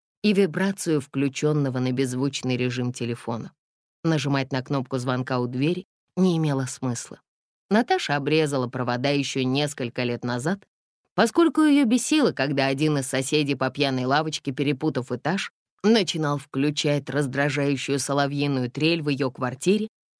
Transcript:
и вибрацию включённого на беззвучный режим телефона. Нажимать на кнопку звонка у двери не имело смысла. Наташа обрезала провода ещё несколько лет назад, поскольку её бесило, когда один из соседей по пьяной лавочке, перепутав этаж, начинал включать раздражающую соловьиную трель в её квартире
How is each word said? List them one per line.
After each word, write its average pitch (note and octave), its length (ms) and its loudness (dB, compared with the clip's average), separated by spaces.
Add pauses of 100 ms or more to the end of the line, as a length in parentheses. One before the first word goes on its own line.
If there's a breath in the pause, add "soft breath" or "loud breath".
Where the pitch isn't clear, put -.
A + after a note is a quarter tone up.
(220)
и G#3 100 2
вибрацию F3+ 680 0
включённого C#3 800 0
на B2+ 140 0
беззвучный B2+ 640 -2
режим B2 360 -2
телефона. A#2 600 -6 (520)
Нажимать C#3 480 0
на C3 100 -2
кнопку C3+ 360 -4
звонка B2+ 400 -2
у B2 80 -2
двери D3 400 -2 (300)
не F3+ 200 4
имело C#3+ 300 0
смысла. - 540 -6 (500)
Наташа A3+ 460 2
обрезала C#3+ 520 2
провода B2 420 -2
ещё C#3 340 0
несколько C3 600 -2
лет A#2+ 200 -4
назад, B2 420 -4 (480)
поскольку D#4 480 4
её C#4+ 220 6
бесило, B3 480 2
когда C3+ 340 0
один D3 320 2
из C3 80 -2
соседей C#3 480 0
по C3 160 0
пьяной C3 340 0
лавочке, D3 480 0
перепутав C3+ 600 -2
этаж, E3+ 400 -4 (300)
начинал D#3+ 560 2
включать C#3+ 680 -2
раздражающую C#3 920 -2
соловьиную C#3 720 0
трель D#3+ 320 0
в D3 60 -4
её C3+ 220 -2
квартире E3+ 580 -2 (320)